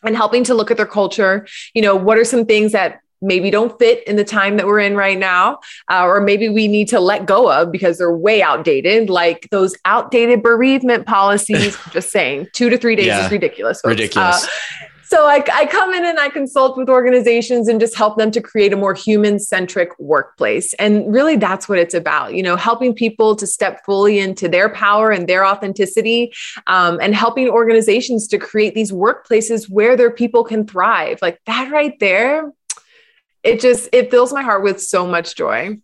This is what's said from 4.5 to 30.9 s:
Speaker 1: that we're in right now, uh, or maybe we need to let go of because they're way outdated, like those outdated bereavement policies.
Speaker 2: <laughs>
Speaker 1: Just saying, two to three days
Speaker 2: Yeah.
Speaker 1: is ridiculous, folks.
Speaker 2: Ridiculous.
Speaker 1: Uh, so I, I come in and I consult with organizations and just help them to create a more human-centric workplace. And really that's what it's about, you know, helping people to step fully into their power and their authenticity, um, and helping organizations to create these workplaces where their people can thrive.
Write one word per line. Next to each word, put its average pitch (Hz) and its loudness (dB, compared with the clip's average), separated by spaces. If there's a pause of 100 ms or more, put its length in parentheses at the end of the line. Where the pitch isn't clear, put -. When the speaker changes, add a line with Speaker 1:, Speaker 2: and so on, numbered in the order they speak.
Speaker 1:
that 190 0
we're 208 2
in 202 0
right 196 0
now, 190 0 (320)
uh, 180 2
or 196 2
maybe 202 0
we 214 0
need 208 0
to 233 0
let 190 0
go 196 4
of 170 2
because 175 -2
they're 170 0
way 202 2
outdated, 170 0
like 170 0
those 190 0
outdated 233 2
bereavement 247 2
policies. 202 0
Speaker 2:
<laughs> 170 -20
Speaker 1:
Just 175 -6
saying, 147 -2
two 240 0
to 247 2
three 233 0
days 196 0
Speaker 2:
Yeah. 101 0
Speaker 1:
is - -2
ridiculous, 151 -4
folks. - -2
Speaker 2:
Ridiculous. 175 0
Speaker 1:
Uh, - -8 (560)
so 311 4
I, 285 4
I 302 2
come 381 -2
in 349 -2
and 330 -2
I 285 -2
consult 262 -2
with 254 -4
organizations 240 2
and 226 2
just 226 0
help 214 0
them 220 0
to 220 -2
create 208 0
a 208 -2
more 196 -2
human-centric 202 -2
workplace. 143 -2
And 208 0
really 285 2
that's 190 -2
what 196 0
it's 170 0
about, 151 -4
you 190 -4
know, 180 -2
helping 240 -2
people 220 0
to 202 -8
step - -4
fully 202 2
into 190 -4
their 180 2
power 214 2
and 180 -2
their 185 2
authenticity, 208 -2 (360)
um, 175 2
and 208 0
helping 233 0
organizations 226 2
to 208 -2
create 214 -2
these 214 -4
workplaces 220 -2
where 208 2
their 240 4
people 233 0
can 220 -4
thrive. 190 -2